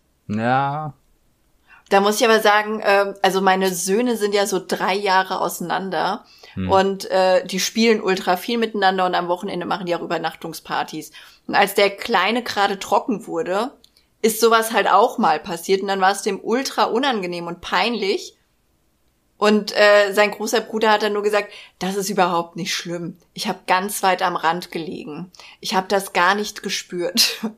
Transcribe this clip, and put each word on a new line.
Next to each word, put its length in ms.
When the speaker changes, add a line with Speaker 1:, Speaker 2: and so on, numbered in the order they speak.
Speaker 1:
Ja. 640
Speaker 2:
Da 120
muss 180
ich 60
aber 160
sagen, 420
ähm, 380
also 200
meine 320
Söhne 440
sind 160
ja 120
so 200
drei 300
Jahre 440
auseinander 840
Speaker 1:
Hm. 160
Speaker 2:
und, 400
äh, 340
die 140
spielen 420
ultra 360
viel 200
miteinander 480
und 100
am 140
Wochenende 380
machen 180
die 100
auch 60
Übernachtungspartys. 1080
Und 100
als 200
der 160
Kleine 520
gerade 360
trocken 480
wurde, 440
ist 180
sowas 320
halt 160
auch 300
mal 200
passiert 440
und 40
dann 140
war 100
es 120
dem 180
ultra 440
unangenehm 600
und 140
peinlich. 720
Und, 420
äh, 340
sein 180
großer 300
Bruder 300
hat 120
dann 100
nur 80
gesagt, 320
„Das 180
ist 140
überhaupt 460
nicht 180
schlimm. 440
Ich 120
hab 200
ganz 340
weit 220
am 120
Rand 360
gelegen. 600
Ich 140
hab 140
das 220
gar 220
nicht 300
gespürt.“ 760